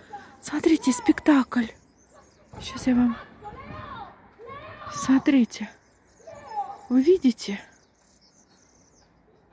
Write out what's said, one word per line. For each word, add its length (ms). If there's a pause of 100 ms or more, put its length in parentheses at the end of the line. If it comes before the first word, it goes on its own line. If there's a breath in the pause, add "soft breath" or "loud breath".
(420 loud breath)
Смотрите, 500
спектакль. 760 (920)
Сейчас 260
я 80
вам, 220 (1800)
смотрите. 800 (1200)
Вы 100
видите? 580 (1900)